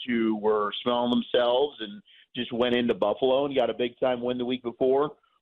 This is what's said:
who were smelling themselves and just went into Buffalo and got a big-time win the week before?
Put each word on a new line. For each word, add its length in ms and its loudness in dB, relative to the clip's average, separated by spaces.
who 300 0
were 380 0
smelling 280 0
themselves 680 2
and 220 -12
just 180 -8
went 240 0
into 180 2
Buffalo 500 0
and 120 -4
got 140 2
a 40 -2
big-time 460 -2
win 180 -4
the 60 -4
week 180 -4
before? 540 0